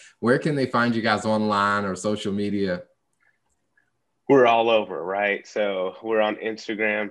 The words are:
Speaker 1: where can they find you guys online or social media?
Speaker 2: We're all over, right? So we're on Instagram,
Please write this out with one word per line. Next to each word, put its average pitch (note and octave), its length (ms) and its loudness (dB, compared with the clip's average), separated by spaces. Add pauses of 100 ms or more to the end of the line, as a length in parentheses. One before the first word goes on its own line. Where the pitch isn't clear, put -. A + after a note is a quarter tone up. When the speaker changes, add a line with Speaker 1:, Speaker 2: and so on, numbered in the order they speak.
(200)
Speaker 1:
where A#2+ 180 4
can D#3 160 0
they C3+ 120 0
find A#2+ 280 0
you A2+ 80 -2
guys G#2+ 220 0
online G#2 600 0
or F#2 120 -4
social G#2 360 -4
media? G2 520 -4 (1400)
Speaker 2:
We're C3+ 180 8
all A#2 240 4
over, F#2+ 320 0
right? G2+ 440 -2
So G2 540 -4
we're A2+ 200 0
on G#2+ 160 0
Instagram, G#2+ 760 -4